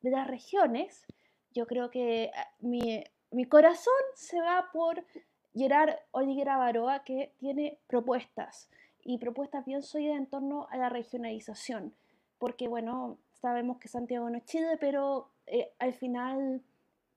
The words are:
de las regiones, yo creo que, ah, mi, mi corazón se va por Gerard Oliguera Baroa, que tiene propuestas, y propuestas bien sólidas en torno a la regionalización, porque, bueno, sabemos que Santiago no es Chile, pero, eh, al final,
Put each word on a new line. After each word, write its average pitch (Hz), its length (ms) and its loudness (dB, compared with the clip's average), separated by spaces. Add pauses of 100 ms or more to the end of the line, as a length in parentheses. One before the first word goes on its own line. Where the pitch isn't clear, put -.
de 254 100 0
las 269 160 0
regiones, 285 760 0 (480)
yo 233 120 -2
creo 240 240 -2
que, 233 460 -2
ah, - 120 -8 (120)
mi, 240 440 -2 (280)
mi 247 140 0
corazón 330 480 8 (220)
se - 260 -4
va 359 320 2
por 330 300 -2 (520)
Gerard 285 400 4 (160)
Oliguera 269 460 0
Baroa, 247 460 0
que 262 360 -6
tiene 294 380 -4 (100)
propuestas, 240 840 -2 (340)
y 247 140 -4
propuestas 262 480 -6
bien 277 160 -4
sólidas 294 360 -2
en 269 100 -4
torno 277 420 -6
a 254 80 -8
la 247 120 0
regionalización, 226 1040 -8 (460)
porque, 247 280 -4
bueno, 233 500 -6 (240)
sabemos 247 360 -2
que - 100 -20
Santiago 240 420 -4
no 233 80 -4
es 233 80 -12
Chile, 320 340 0
pero, 277 500 0 (160)
eh, - 340 -2
al 247 140 -2
final, 262 680 -4 (560)